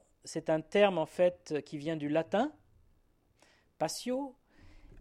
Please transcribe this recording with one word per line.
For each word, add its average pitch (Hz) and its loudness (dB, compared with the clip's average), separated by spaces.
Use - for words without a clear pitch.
c'est - -8
un 160 2
terme 202 4
en 156 0
fait 180 0
qui 156 -12
vient 156 -6
du 147 -6
latin, 196 0
passio, 254 -6